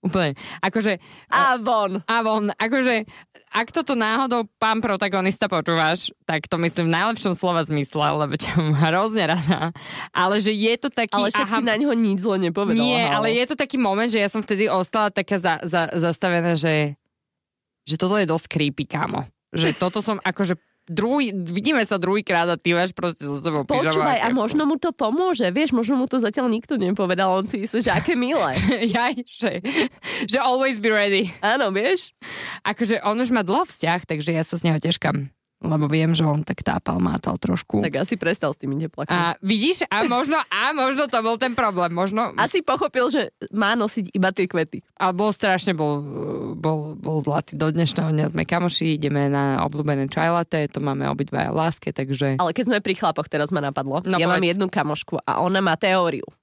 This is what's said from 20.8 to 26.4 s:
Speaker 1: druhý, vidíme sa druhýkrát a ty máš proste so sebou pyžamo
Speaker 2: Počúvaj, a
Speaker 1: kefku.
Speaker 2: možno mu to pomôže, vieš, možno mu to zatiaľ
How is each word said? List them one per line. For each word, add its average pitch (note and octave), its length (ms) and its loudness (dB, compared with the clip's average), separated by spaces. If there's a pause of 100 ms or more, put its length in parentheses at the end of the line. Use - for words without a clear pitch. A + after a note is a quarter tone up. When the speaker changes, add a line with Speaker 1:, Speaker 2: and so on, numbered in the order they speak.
Speaker 1:
druhý, A3 480 0
vidíme G3+ 480 0
sa G3+ 160 0
druhýkrát F3+ 480 2
a E3+ 160 0
ty E3+ 160 2
máš F3+ 160 0
proste E3+ 320 -4
so C#3+ 160 -4
sebou D3+ 240 0
pyžamo B3+ 300 2
Speaker 2:
Počúvaj, D4 260 2
a A#3 80 0
Speaker 1:
kefku. B3+ 80 0
Speaker 2:
možno D4+ 260 0
mu D4 140 2
to E4+ 160 -2
pomôže, C#4+ 560 0
vieš, B3+ 240 0
možno A#3+ 240 2
mu B3+ 80 0
to B3+ 160 0
zatiaľ A3+ 260 0